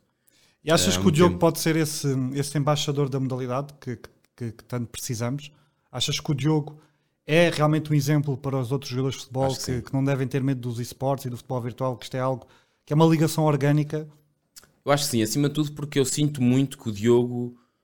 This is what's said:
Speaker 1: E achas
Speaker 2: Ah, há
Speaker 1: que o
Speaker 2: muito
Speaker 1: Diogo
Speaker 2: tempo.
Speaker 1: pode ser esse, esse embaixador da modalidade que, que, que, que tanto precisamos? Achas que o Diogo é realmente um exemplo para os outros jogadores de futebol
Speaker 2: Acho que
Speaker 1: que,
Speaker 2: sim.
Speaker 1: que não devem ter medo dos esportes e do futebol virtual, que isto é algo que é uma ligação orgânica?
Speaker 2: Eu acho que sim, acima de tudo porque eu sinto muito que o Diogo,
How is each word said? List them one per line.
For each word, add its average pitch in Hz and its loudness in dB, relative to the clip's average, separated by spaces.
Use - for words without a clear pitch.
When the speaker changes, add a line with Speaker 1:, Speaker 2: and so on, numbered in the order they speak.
Speaker 1:
E 147 -8
achas 143 4
Speaker 2:
Ah, - 0
há - 0
Speaker 1:
que - -
o - 0
Speaker 2:
muito 156 6
Speaker 1:
Diogo 175 6
Speaker 2:
tempo. 175 -6
Speaker 1:
pode 165 2
ser 160 2
esse, 151 -2
esse 143 -4
embaixador 143 0
da 131 -4
modalidade 131 -4
que, 123 -8
que, - -20
que, 117 -8
que - -18
tanto 120 -6
precisamos? 123 -6
Achas 127 -4
que - -6
o - 2
Diogo 147 0
é 165 4
realmente 151 2
um 151 2
exemplo 143 2
para 135 -4
os 123 -2
outros 139 -4
jogadores 131 -2
de - -14
futebol 131 -2
Speaker 2:
Acho 131 -2
que - -8
Speaker 1:
que, 127 -2
Speaker 2:
sim. 117 -6
Speaker 1:
que - -10
não 135 0
devem 135 0
ter 131 -2
medo 135 0
dos 120 -6
esportes 131 -4
e 127 -6
do 120 -8
futebol 127 -6
virtual, 123 -4
que - -18
isto - -10
é - -4
algo 131 -4
que - -8
é 147 2
uma 160 6
ligação 160 4
orgânica? 147 2
Speaker 2:
Eu - 0
acho 143 2
que - -4
sim, 117 2
acima 143 0
de 147 -2
tudo 151 -2
porque 147 -4
eu 131 4
sinto 147 -2
muito 131 2
que - -8
o - -6
Diogo, 120 2